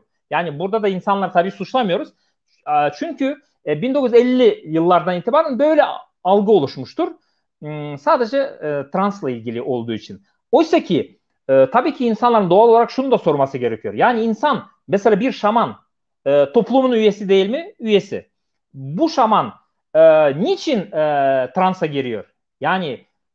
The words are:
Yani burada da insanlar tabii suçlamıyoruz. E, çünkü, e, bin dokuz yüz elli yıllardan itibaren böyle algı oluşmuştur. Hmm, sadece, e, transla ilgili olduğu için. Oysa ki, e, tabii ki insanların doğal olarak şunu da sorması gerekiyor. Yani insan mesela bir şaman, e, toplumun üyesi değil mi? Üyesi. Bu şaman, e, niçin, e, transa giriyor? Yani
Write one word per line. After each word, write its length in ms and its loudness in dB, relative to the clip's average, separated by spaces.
Yani 300 -4
burada 240 -4
da 40 -2
insanlar 460 -2
tabii 180 0
suçlamıyoruz. 580 -4
E, 320 0
çünkü, 420 -6
e, 140 -2
bin 120 -2
dokuz 200 0
yüz 80 8
elli 440 2
yıllardan 500 2
itibaren 440 0
böyle 240 4
algı 280 2
oluşmuştur. 560 -2
Hmm, 380 -12
sadece, 400 -2
e, 540 -6
transla 400 -4
ilgili 300 -8
olduğu 320 -6
için. 300 -12
Oysa 280 2
ki, 400 -4
e, 220 4
tabii 220 0
ki 120 -6
insanların 440 0
doğal 200 4
olarak 220 4
şunu 200 -4
da 60 4
sorması 400 -2
gerekiyor. 360 -6
Yani 280 0
insan 460 -2
mesela 320 0
bir 120 -2
şaman, 440 -2
e, 280 2
toplumun 380 2
üyesi 380 0
değil 200 2
mi? 300 -8
Üyesi. 500 -2
Bu 360 -4
şaman, 440 0
e, 80 4
niçin, 380 -2
e, 760 -2
transa 300 0
giriyor? 400 -6
Yani 440 -4